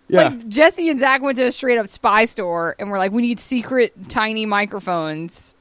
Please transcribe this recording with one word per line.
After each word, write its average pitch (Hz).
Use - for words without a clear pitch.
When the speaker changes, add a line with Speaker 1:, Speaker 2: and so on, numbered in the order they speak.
Speaker 1:
Yeah. 185
Speaker 2:
Like, 233
Jesse 320
and 294
Zach 262
went 269
to 254
a 247
straight-up 233
spy 214
store 170
and 202
were 202
like, 190
"We 233
need 240
secret, 240
tiny 220
microphones." 180